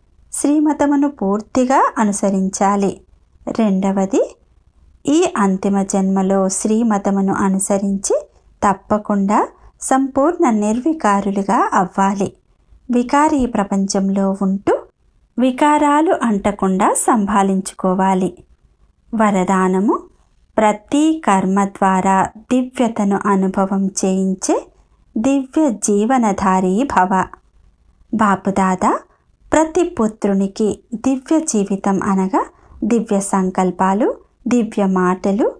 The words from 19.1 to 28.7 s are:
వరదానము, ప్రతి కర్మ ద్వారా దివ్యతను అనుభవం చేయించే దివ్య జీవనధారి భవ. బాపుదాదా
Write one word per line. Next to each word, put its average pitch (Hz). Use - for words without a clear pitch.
వరదానము, 190
ప్రతి 285
కర్మ 190
ద్వారా 190
దివ్యతను 226
అనుభవం 196
చేయించే 190
దివ్య 277
జీవనధారి 202
భవ. 190
బాపుదాదా 196